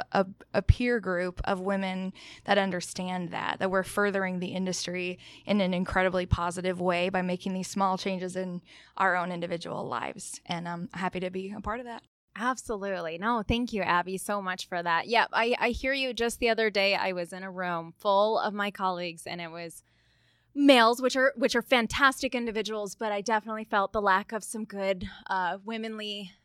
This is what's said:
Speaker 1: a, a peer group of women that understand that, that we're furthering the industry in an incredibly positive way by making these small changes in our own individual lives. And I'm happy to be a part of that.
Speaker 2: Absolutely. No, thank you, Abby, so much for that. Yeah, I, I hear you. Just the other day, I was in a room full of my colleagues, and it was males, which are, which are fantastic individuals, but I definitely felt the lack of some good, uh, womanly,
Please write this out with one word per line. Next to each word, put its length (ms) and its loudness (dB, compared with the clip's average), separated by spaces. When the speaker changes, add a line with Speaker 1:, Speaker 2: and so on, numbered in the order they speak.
Speaker 1:
a, 140 4
a 80 2
peer 380 4
group 440 -2
of 160 0
women 540 -2
that 120 4
understand 720 -2
that, 280 -4
that 120 0
we're 120 2
furthering 560 0
the 80 -4
industry 720 -4
in 160 2
an 120 2
incredibly 520 2
positive 560 0
way 280 2
by 120 0
making 320 -4
these 160 -6
small 280 0
changes 380 -4
in 260 -6
our 180 4
own 160 -2
individual 560 -6
lives. 580 -6
And 220 -6
I'm 260 -8
happy 260 -4
to 100 -4
be 260 -8
a 60 -8
part 180 -6
of 60 -12
that. 180 -14
Speaker 2:
Absolutely. 760 -4
No, 280 0
thank 280 0
you, 80 -2
Abby, 360 2
so 240 -4
much 280 -6
for 120 -2
that. 260 2
Yeah, 260 4
I, 260 2
I 120 2
hear 200 -2
you. 220 -2
Just 260 -2
the 100 2
other 200 2
day, 260 2
I 160 0
was 220 -6
in 100 -10
a 80 -10
room 460 -6
full 420 4
of 140 0
my 180 -2
colleagues, 540 -4
and 160 -8
it 100 -10
was 320 -12
males, 460 8
which 160 2
are, 180 4
which 200 2
are 60 2
fantastic 760 2
individuals, 600 -4
but 160 -2
I 100 -2
definitely 440 -2
felt 260 2
the 100 0
lack 300 4
of 120 -4
some 200 -8
good, 420 -2
uh, 380 -2
womanly, 640 -8